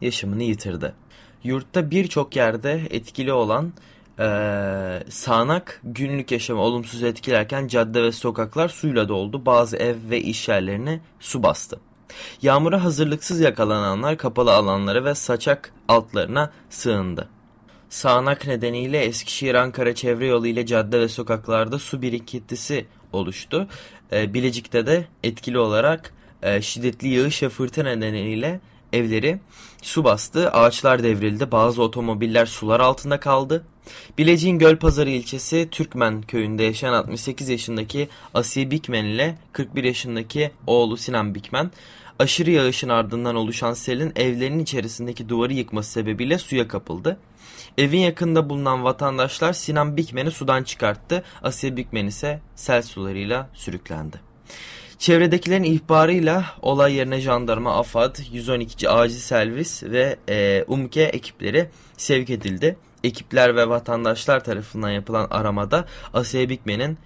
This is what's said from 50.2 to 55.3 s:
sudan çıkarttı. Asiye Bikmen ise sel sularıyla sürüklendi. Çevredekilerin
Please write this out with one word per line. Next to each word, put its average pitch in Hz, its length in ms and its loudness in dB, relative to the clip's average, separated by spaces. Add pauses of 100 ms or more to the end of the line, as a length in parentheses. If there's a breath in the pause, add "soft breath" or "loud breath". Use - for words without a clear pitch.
sudan 135 320 0
çıkarttı. 127 640 -2 (180 loud breath)
Asiye 131 340 -4
Bikmen 113 300 -4
ise 147 340 -6 (140)
sel 120 280 0
sularıyla 98 720 -6
sürüklendi. 82 640 -10 (800 loud breath)
Çevredekilerin 175 640 4